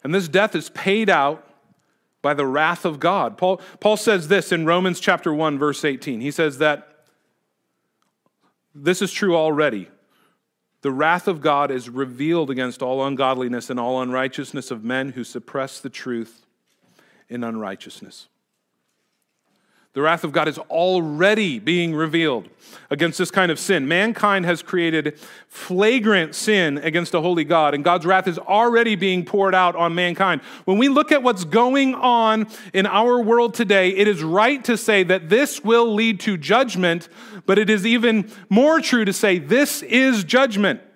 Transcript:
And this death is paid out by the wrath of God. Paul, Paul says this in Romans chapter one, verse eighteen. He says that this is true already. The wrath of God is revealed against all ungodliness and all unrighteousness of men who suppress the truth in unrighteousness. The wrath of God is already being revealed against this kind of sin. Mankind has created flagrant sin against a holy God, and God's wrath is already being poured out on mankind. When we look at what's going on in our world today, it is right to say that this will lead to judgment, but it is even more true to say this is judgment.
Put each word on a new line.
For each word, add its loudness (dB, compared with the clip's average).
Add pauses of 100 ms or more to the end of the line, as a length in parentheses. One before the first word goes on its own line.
And -6
this -2
death 0
is -6
paid 0
out 0 (760)
by 0
the -2
wrath -2
of -4
God. 0
Paul, -2 (180)
Paul 2
says 0
this 2
in 0
Romans 0
chapter 0
one, -2
verse -2
eighteen. -4
He -6
says -2
that -2 (1700)
this -2
is -4
true 0
already. 0 (920)
The -4
wrath 0
of -4
God 0
is -6
revealed -4
against -6
all -4
ungodliness -4
and -6
all -4
unrighteousness -6
of -10
men -4
who -10
suppress -10
the -12
truth -10 (840)
in -10
unrighteousness. -12 (1600)
The -4
wrath 0
of -6
God 0
is -6
already 0
being -2
revealed -2 (440)
against -2
this -2
kind 2
of -2
sin. -2
Mankind 0
has -2
created -2 (300)
flagrant 0
sin 0
against -4
a 2
holy 0
God, 2
and -4
God's 2
wrath 2
is -4
already 2
being -2
poured 0
out 4
on 0
mankind. 0 (240)
When 2
we 4
look 2
at 4
what's 0
going 2
on 2 (240)
in 0
our 2
world 2
today, 2
it 2
is 0
right 2
to 0
say 2
that 0
this 2
will 4
lead 0
to -2
judgment, 0 (380)
but 4
it 2
is 2
even 2 (160)
more 4
true 0
to 0
say 2
this 0
is 2
judgment. 2 (140)